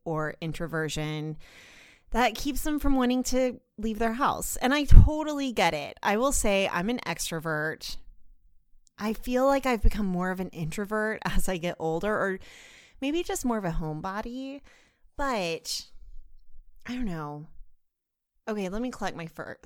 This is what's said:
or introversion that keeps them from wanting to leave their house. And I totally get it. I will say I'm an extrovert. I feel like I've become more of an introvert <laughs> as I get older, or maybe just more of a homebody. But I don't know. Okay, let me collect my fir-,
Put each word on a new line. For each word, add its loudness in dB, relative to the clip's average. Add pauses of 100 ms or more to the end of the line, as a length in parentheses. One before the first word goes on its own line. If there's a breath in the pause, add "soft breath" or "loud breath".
or -6
introversion -6 (720 loud breath)
that 0
keeps -4
them -2
from 2
wanting 0
to -2 (180)
leave -6
their -2
house. -4
And 0
I 0
totally 10
get 2
it. -10
I 0
will 0
say 0
I'm -2
an -4
extrovert. -6 (1000)
I -4
feel -2
like 2
I've 0
become 6
more -2
of -6
an -6
introvert -6
<laughs> -16
as 2
I -2
get -6
older, -4
or -2 (640 loud breath)
maybe -4
just -8
more -2
of -6
a -2 (100)
homebody. -10 (560 soft breath)
But -6 (1000)
I -10
don't -4
know. -10 (1000)
Okay, -6
let -6
me -6
collect -8
my -12
fir-, -14